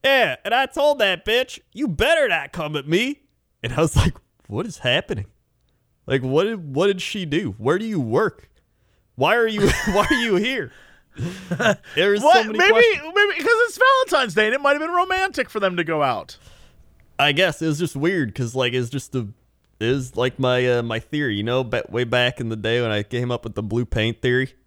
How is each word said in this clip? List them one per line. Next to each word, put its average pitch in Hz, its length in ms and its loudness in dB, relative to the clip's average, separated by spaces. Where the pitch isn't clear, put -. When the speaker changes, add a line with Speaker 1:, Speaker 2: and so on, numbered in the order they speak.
Speaker 1:
"Yeah, 240 400 2
and 208 80 -2
I 262 140 2
told 285 320 0
that 190 260 0
bitch, 240 360 -2
'You 262 160 -4
better 269 400 2
not 151 240 -4
come 151 240 -6
at 139 120 -6
me.'" 240 320 0
And 120 100 -6
I 151 80 -2
was 160 160 2
like, - 180 4
"What 131 180 -6
is 202 120 -14
happening? 123 480 -2
Like, 135 160 0
what 135 220 2
did, 180 300 -6
what 180 140 2
did 190 120 0
she 190 240 -6
do? 147 320 -4
Where 135 220 0
do 226 80 -4
you 202 140 -2
work? 131 500 -2
Why 160 220 2
are 233 100 2
you, 208 220 2
<laughs> - 240 0
why 202 180 2
are 302 60 4
you 233 200 0
here?" 208 360 -2
There 185 140 4
was 208 120 0
Speaker 2:
What? 311 120 8
Speaker 1:
so 370 100 6
many - 140 -4
Speaker 2:
Maybe, 392 140 6
Speaker 1:
questions. 392 420 2
Speaker 2:
maybe 415 200 2
'cause 302 120 -4
it's 453 320 2
Valentine's 508 560 2
Day 214 120 4
and 226 80 0
it 277 60 -2
might 254 120 2
have 294 80 0
been 320 100 -4
romantic 370 600 0
for 214 100 -6
them 185 160 0
to 170 80 -2
go 156 180 -2
out. 117 340 -2
Speaker 1:
I 147 140 2
guess 165 300 0
it 160 40 -2
was 151 120 0
just 170 180 -4
weird 147 380 0
'cause, 120 200 -6
like, 123 200 -2
it's 123 160 -2
just 139 220 -8
the, 117 160 -4
it 110 120 -2
was 131 240 -4
like 127 220 -2
my, 127 280 2
uh, 120 40 -2
my 113 180 -4
theory, 143 340 -4
you 101 80 -2
know, 123 220 0
ba-, 117 240 -4
way 120 160 -2
back 123 360 0
in 117 80 -4
the 110 80 -4
day 113 240 0
when 113 120 -2
I 104 100 0
came 123 300 -4
up 120 120 -4
with 107 120 -10
the - 60 -4
blue 113 220 -2
paint 113 380 -2
theory. 127 300 0